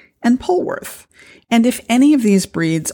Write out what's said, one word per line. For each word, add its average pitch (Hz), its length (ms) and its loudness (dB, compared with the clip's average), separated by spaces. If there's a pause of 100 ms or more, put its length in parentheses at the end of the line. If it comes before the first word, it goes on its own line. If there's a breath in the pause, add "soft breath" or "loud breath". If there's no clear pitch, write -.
(240 soft breath)
and 240 160 2
Polworth. - 680 -6 (460 loud breath)
And 233 160 2
if - 200 -4
any 277 280 4
of 247 80 -2
these 196 240 2
breeds 160 460 -4